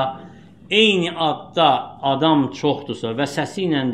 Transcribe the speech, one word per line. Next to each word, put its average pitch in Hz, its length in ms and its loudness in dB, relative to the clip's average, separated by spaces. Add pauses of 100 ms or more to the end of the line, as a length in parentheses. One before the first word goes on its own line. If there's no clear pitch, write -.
(680)
eyni 196 420 4
adda 156 920 0
adam 139 540 2
çoxdursa 120 640 -4
və 139 120 -2
səsi 165 380 -4
ilə 143 260 0